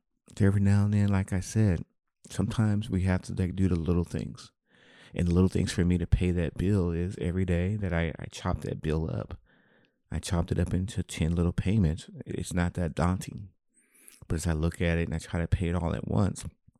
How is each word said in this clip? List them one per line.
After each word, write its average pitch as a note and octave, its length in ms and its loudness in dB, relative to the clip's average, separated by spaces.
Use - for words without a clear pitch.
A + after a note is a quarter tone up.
every G2+ 200 6
now G2+ 240 6
and G#2 100 2
then, G2+ 140 4
like F#2+ 220 0
I F#2 100 -2
said, G2+ 440 2
sometimes G#2+ 580 0
we F#2+ 120 0
have F#2 220 2
to, - 120 -8
like, F#2 200 -2
do F#2+ 120 4
the F2+ 80 2
little F2 280 2
things. - 480 -8
And F2 140 0
the F2 60 2
little F#2 140 6
things - 240 0
for F2 140 0
me F2+ 140 4
to E2 80 -4
pay F2+ 240 2
that F2 260 -2
bill F#2 320 2
is F2 320 -4
every F2+ 240 0
day F2+ 300 0
that G2 180 -4
I, E2 240 0
I G1+ 140 -12
chop - 300 -4
that - 200 -6
bill D#2+ 260 0
up. - 300 -6
I D#2 60 -4
chopped E2+ 340 -2
it - 80 0
up F2 140 0
into F#2 300 -4
ten E2 320 -2
little E2+ 180 2
payments. F#2 560 0
It's - 280 -8
not F2 200 0
that E2+ 220 -4
daunting. F#2 540 -2
But E2+ 100 -2
as D#2 100 -4
I E2 60 2
look D#2+ 280 0
at E2+ 160 2
it E2+ 100 0
and B1+ 60 -6
I E2 60 -4
try - 200 -6
to E2 80 -2
pay - 200 0
it F2 80 0
all E2 180 -2
at - 140 -6
once, - 360 0